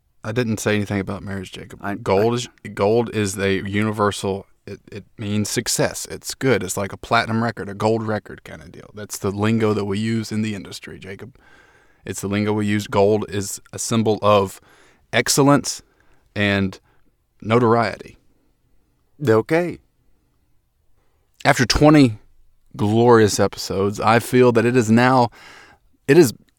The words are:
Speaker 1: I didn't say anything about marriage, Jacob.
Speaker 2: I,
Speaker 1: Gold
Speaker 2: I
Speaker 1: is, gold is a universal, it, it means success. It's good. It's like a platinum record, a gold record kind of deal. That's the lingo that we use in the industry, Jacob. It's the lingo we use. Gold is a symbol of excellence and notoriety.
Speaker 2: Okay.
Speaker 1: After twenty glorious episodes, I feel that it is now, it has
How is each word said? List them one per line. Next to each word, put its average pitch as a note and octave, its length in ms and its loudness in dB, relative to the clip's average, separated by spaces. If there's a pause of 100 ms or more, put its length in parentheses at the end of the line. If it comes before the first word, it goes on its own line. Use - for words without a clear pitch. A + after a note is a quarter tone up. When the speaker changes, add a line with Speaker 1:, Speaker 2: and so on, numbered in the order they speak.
(240)
Speaker 1:
I A2 80 -8
didn't A2+ 260 -2
say G#2+ 160 -2
anything G#2 260 -2
about G2 220 -8
marriage, G2 300 -12
Jacob. - 300 -18
Speaker 2:
I, G2+ 120 -8
Speaker 1:
Gold G#2+ 380 2
Speaker 2:
I A#2+ 40 0
Speaker 1:
is, B2 120 -6 (260)
gold A2 400 0
is G#2 240 -2
a G2 280 0
universal, G2+ 800 -2 (220)
it, G2 140 -14 (120)
it G2+ 120 -16 (120)
means G#2 320 -4
success. - 600 -4
It's - 240 -12
good. A#2 280 0
It's F2+ 140 -8
like G2+ 160 -6
a F#2+ 60 -16
platinum A2+ 440 -2
record, A2 280 -6
a G2 40 -12
gold A2 280 0
record G#2+ 420 -8
kind - 160 -18
of - 100 -20
deal. - 220 -20
That's G#2 240 -14
the G2+ 140 -4
lingo G#2+ 420 0
that G#2 140 -4
we G2 120 -4
use A2 320 -4
in A2 120 -2
the A2 120 -4
industry, F2+ 440 -16
Jacob. G2+ 400 -18 (680)
It's G2+ 160 -10
the G2 80 -6
lingo G#2 240 0
we G#2+ 140 -2
use. G#2 200 -2
Gold G#2 440 2
is G2 320 -8 (100)
a G2+ 60 -12
symbol A2 420 0
of G2+ 400 2 (520)
excellence C#3 720 2 (520)
and G2+ 440 0 (640)
notoriety. A2+ 800 0 (1080)
Speaker 2:
Okay. C3+ 520 0 (1700)
Speaker 1:
After - 200 2
twenty C#3+ 540 4 (580)
glorious A2+ 640 4
episodes, G2 600 -2
I A2+ 180 4
feel B2 340 4
that A2+ 140 2
it B2 100 0
is A2 140 2
now, B2 400 4 (760)
it C#3 120 4
has C3 160 6 (240)